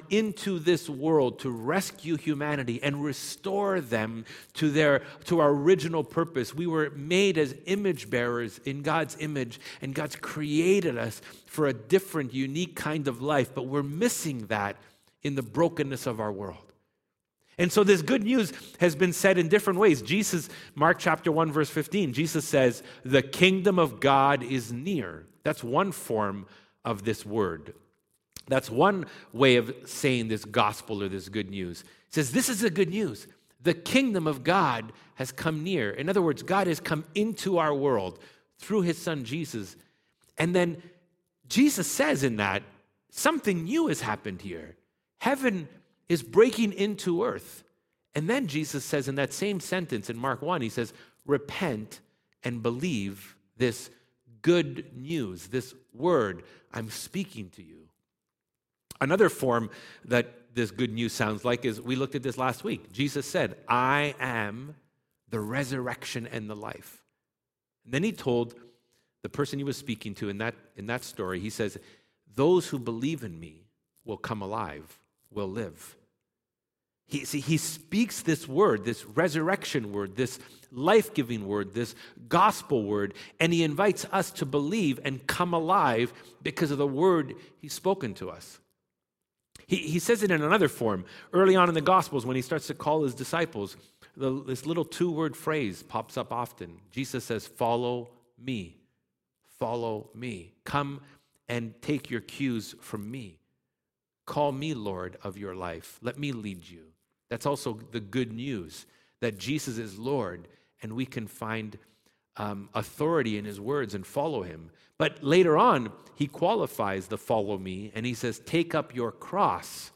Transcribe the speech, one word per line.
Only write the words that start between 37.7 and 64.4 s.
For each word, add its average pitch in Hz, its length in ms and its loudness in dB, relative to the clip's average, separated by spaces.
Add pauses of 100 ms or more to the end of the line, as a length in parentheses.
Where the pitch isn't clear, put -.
world 123 440 0 (400)
through 208 240 0
his 170 160 2
son 151 280 -4
Jesus. 117 500 -6 (640)
And 170 160 2
then 175 260 2 (640)
Jesus 247 380 4
says 262 380 2
in 117 140 2
that, 101 260 2 (480)
"Something 208 540 0
new 302 240 2
has 156 120 -2
happened 104 400 -6
here. 82 340 -12 (440)
Heaven 233 500 0 (400)
is - 120 2
breaking 202 520 4
into 196 500 0
earth." - 400 -6 (500)
And 156 160 -2
then 254 160 0
Jesus 147 380 -4
says 139 240 -2
in 135 80 -4
that 139 160 0
same 196 300 -2
sentence 156 480 -4
in 117 80 -6
Mark 123 240 -2
one, 156 200 -2
he 113 60 -2
says, 110 240 -4 (340)
"Repent 139 760 -2 (420)
and 120 180 -4
believe 120 760 -4 (180)
this 117 340 0 (520)
good 151 520 0
news, 120 540 -6
this 123 260 -6 (200)
word 113 500 2 (300)
I'm 110 160 -6
speaking 110 640 -8
to 95 120 -20
you." 80 240 -20 (1120)
Another 170 300 6
form 117 400 2 (340)
that - 500 0
this 117 180 0
good 110 200 -2
news 113 220 -4
sounds 107 320 -2
like 120 180 0
is, 113 180 -4
we 123 140 -4
looked 135 200 -2
at 135 60 -6
this 123 160 -6
last 127 280 -2
week. 107 260 -6
Jesus 139 340 -2
said, 131 320 -2 (120)
"I 135 500 2
am 123 560 -6 (540)